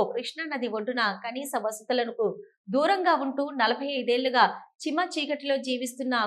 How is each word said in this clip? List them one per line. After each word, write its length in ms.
కృష్ణా 400
నది 160
ఒడ్డున 240
కనీస 280
వసతులకు 640
దూరంగా 380
ఉంటూ 180
నలభై 280
ఐదేళ్లుగా 460
చిమ్మ 220
చీకటిలో 400
జీవిస్తున్న 480